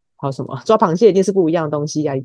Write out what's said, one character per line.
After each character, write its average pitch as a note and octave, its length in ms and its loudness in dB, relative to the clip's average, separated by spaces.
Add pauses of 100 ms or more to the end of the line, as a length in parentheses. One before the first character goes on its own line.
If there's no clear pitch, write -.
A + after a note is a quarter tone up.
(160)
还 - 100 -8
有 C3+ 60 -6
什 B2+ 120 -8
么？ - 220 -12
抓 F3+ 100 2
螃 F#3 200 2
蟹 A3 120 6
一 F#3 40 4
定 F#3+ 100 2
是 G3 80 -2
不 F#3+ 180 2
一 D#3+ 40 -2
样 E3 140 0
的 D3 40 -6
东 D3 160 -4
西 D3+ 180 -4
啊， C#3 200 -4